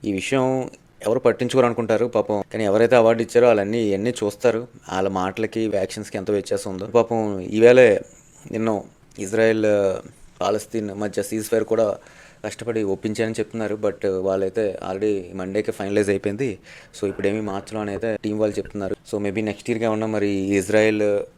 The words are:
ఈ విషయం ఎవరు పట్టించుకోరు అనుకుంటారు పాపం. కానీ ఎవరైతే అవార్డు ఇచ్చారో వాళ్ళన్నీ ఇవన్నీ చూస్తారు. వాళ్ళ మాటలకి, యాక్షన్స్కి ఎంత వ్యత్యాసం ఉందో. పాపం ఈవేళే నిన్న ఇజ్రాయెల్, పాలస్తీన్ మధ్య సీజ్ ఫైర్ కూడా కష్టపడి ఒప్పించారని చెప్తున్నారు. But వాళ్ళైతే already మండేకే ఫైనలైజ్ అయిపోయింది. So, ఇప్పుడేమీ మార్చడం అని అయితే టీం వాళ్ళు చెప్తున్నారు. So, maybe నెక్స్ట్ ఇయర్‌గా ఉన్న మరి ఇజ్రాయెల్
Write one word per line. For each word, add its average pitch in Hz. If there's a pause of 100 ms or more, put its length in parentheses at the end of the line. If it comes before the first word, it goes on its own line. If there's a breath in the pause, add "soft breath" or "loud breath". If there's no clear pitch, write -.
ఈ 107
విషయం 131 (360)
ఎవరు 113
పట్టించుకోరు 123
అనుకుంటారు 113
పాపం. 104 (100)
కానీ 110
ఎవరైతే 113
అవార్డు 113
ఇచ్చారో 120
వాళ్ళన్నీ 107
ఇవన్నీ 104
చూస్తారు. 117 (240)
వాళ్ళ 95
మాటలకి, 104
యాక్షన్స్కి 101
ఎంత 95
వ్యత్యాసం 101
ఉందో. 95
పాపం 113
ఈవేళే 113 (520)
నిన్న 110 (380)
ఇజ్రాయెల్, 110 (760)
పాలస్తీన్ 107
మధ్య 101
సీజ్ 110
ఫైర్ 110
కూడా 110 (500 loud breath)
కష్టపడి 113
ఒప్పించారని 107
చెప్తున్నారు. 107
But 104
వాళ్ళైతే 95 (120)
already 95
మండేకే 98
ఫైనలైజ్ 101
అయిపోయింది. 101 (420 loud breath)
So, 104
ఇప్పుడేమీ 98
మార్చడం 101
అని 104
అయితే 104
టీం 107
వాళ్ళు 107
చెప్తున్నారు. 98 (180)
So, 104
maybe 101
నెక్స్ట్ 104
ఇయర్‌గా 113
ఉన్న 107
మరి 104
ఇజ్రాయెల్ 101 (180)